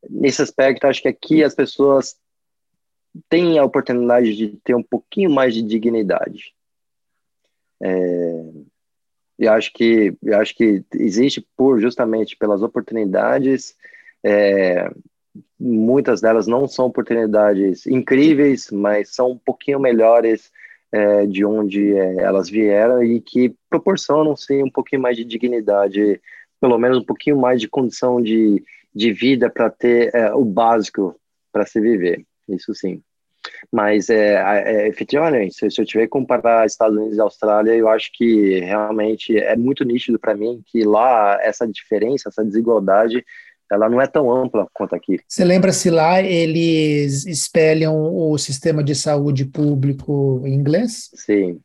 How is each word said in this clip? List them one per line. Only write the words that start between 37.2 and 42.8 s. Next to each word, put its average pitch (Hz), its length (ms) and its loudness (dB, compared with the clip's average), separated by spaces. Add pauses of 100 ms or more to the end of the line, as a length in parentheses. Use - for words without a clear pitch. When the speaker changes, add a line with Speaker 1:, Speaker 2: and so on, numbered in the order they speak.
Speaker 1:
Austrália, 107 540 0
eu 113 120 2
acho 110 260 0
que 104 460 2
realmente 107 800 -2
é 110 180 0
muito 127 280 -2
nítido 120 360 -2
pra 107 160 -2
mim 110 300 -8
que 113 180 -2
lá 107 580 2
essa 110 260 -2
diferença, 110 600 -4
essa 110 140 -4
desigualdade, 110 800 0 (480)